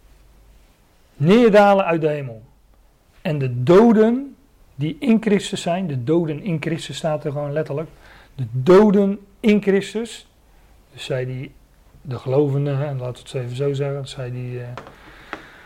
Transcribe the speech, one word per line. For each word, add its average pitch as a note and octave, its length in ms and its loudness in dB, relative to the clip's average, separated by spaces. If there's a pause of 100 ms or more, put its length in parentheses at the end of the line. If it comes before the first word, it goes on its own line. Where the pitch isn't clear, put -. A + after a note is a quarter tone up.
(1160)
neerdalen G3+ 680 6
uit E3 160 0
de D#3 80 0
hemel. C3 340 -6 (800)
En D3+ 160 -4
de B2 240 -4
doden A3+ 760 4 (380)
die D3+ 240 -6
in A3+ 220 2
Christus G3 420 -2
zijn, F3+ 240 -4
de C3+ 180 -6
doden D#3 380 -2
in E3 180 -4
Christus D#3 360 -8
staat D3+ 280 -4
er D3 80 -6
gewoon C#3+ 200 -8
letterlijk, D3 360 -6 (460)
de B2+ 160 -8
doden G3 680 4 (220)
in G#3 220 2
Christus, G3 640 -4 (640)
dus C3 120 -18
zij B2+ 200 -6
die, B2+ 280 -10 (500)
de B2 160 -10
gelovenden, C#3+ 580 0
hè, C#3+ 180 -6
laten B2 300 -10
we - 140 -20
het B2 60 -6
even B2 120 -10
zo C#3+ 160 -2
zeggen, C#3 360 -6
zij B2+ 220 -12
die, B2 300 -10
eh, B2 60 -14 (1000)